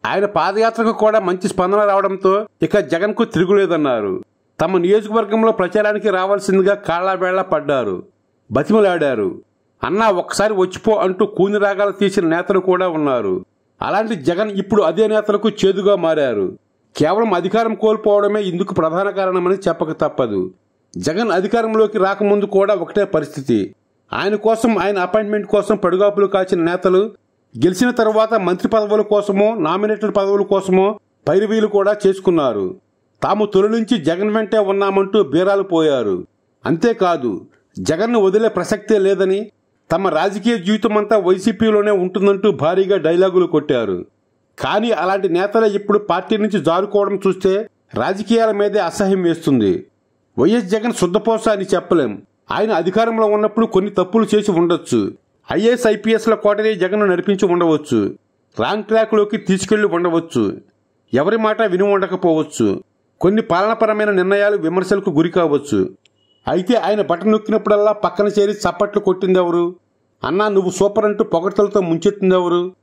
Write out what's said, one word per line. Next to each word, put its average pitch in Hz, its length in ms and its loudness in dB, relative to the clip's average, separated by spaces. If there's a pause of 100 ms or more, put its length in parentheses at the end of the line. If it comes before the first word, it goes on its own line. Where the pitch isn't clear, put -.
ఆయన 175 200 -2
పాదయాత్రకు 220 640 0
కూడా 214 280 2
మంచి 185 280 -4
స్పందన 185 300 0
రావడంతో 196 680 0 (160)
ఇక 185 180 0
జగన్కు 185 440 -2
తిరుగులేదన్నారు. 156 1000 0 (380)
తమ 180 160 0
నియోజకవర్గంలో 214 720 2
ప్రచారానికి 208 580 0
రావాల్సిందిగా 190 640 2
కాళ్లావేళ్లా 185 680 -2
పడ్డారు, 143 640 -2 (480)
బతిమలాడారు. 151 880 0 (420)
"అన్నా 208 260 0
ఒక్కసారి 196 440 -2
వచ్చిపో" 185 420 0
అంటూ 185 300 0
కూని 202 320 0
రాగాలు 202 340 0
తీసిన 190 360 0
నేతలు 175 320 0
కూడా 185 280 0
ఉన్నారు. 127 580 -2 (360)
అలాంటి 214 340 -2
జగన్ 175 360 -4
ఇప్పుడు 202 300 0
అదే 175 260 2
నేతలకు 208 420 0
చేదుగా 196 460 2
మారారు. 139 600 -2 (400)
కేవలం 196 360 2
అధికారం 214 420 0
కోల్పోవడమే 214 680 2
ఇందుకు 190 320 -4
ప్రధాన 170 360 -2
కారణమని 185 460 -2
చెప్పక 165 360 -4
తప్పదు. 113 640 -2 (440)
జగన్ 175 340 -4
అధికారంలోకి 220 680 0
రాకముందు 202 480 0
కూడా 196 280 2
ఒకటే 190 300 -2
పరిస్థితి. 139 720 -2 (380)
ఆయన 190 220 -2
కోసం, 220 420 0
ఆయన 190 220 -2
అపాయింట్‌మెంట్ 208 480 -2
కోసం 208 300 2
పడుగాపులు 196 500 2
కాచిన 190 360 0
నేతలు 180 340 0 (680)
గెలిచిన 185 240 2
తర్వాత 220 440 2
మంత్రి 185 340 -2
పదవుల 214 340 2
కోసమో, 208 540 2
నామినేటెడ్ 202 600 -2
పదవుల 202 260 2
కోసమో 196 580 0 (280)
పైరవీలు 214 400 2
కూడా 202 280 2 (120)
చేసుకున్నారు. 165 680 0 (480)
తాము 202 220 0
తొలి 202 240 2
నుంచి 226 340 -2
జగన్ 190 320 -2
వెంటే 220 220 0
ఉన్నామంటూ 196 640 0
బీరాలు 185 400 0
పోయారు. 127 640 0 (380)
అంతేకాదు, 165 840 0 (320)
జగన్ను 196 400 0
వదిలే 202 280 2
ప్రసక్తే 208 520 -2
లేదని, 190 520 0 (400)
తమ 185 160 0
రాజకీయ 196 500 0
జీవితమంతా 208 600 0
వైసీపీలోనే 208 760 2
ఉంటుందంటూ 196 600 2
భారీగా 180 460 2
డైలాగులు 175 480 2
కొట్టారు. 123 600 -2 (540)
కానీ 208 320 -2
అలాంటి 190 380 0
నేతలే 202 400 2
ఇప్పుడు 208 300 0
పార్టీ 190 380 -2
నుంచి 202 260 -2
జారుకోవడం 196 640 0
చూస్తే 190 400 0 (280)
రాజకీయాల 214 560 0
మీదే 202 280 0
అసహ్యం 190 440 0
వేస్తుంది. 135 600 0 (540)
వైఎస్ 196 260 2
జగన్ 220 280 -2
శుద్ధపోస 214 560 0
అని 190 160 0 (100)
చెప్పలేం. 143 460 0 (300)
ఆయన 208 200 -2
అధికారంలో 214 560 0
ఉన్నప్పుడు 208 380 0
కొన్ని 190 260 0
తప్పులు 196 440 0
చేసి 208 160 2
ఉండొచ్చు. 165 600 0 (420)
ఐఏఎస్, 233 340 2
ఐపీఎస్ల 220 460 0
కోటరీ 214 420 0
జగన్ను 185 300 0
నడిపించి 185 400 0
ఉండవచ్చు. 156 720 0 (440)
రాంగ్ 190 240 -2
ట్రాక్‌లోకి 214 540 0
తీసుకెళ్లి 208 500 0
ఉండవచ్చు. 165 720 -2 (560)
ఎవరి 170 240 2
మాట 214 240 0
విని 185 220 0
ఉండకపోవచ్చు. 170 1000 0 (380)
కొన్ని 208 200 2
పాలనపరమైన 214 680 0
నిర్ణయాలు 202 460 2
విమర్శలకు 185 520 0
గురి 165 200 2
కావచ్చు. 143 600 0 (580)
అయితే 180 260 0
ఆయన 208 280 0
బటన్ 190 300 0
నొక్కినప్పుడల్లా 214 600 2
పక్కన 208 360 -2
చేరి 202 240 0
చప్పట్లు 202 500 -2
కొట్టిందెవరు? 180 720 0 (480)
"అన్నా 190 240 0
నువ్వు 190 240 0
సూపర్" 202 340 0
అంటూ 202 180 0
పొగడ్తలతో 196 580 0
ముంచెత్తిందెవరు? 180 920 0 (120)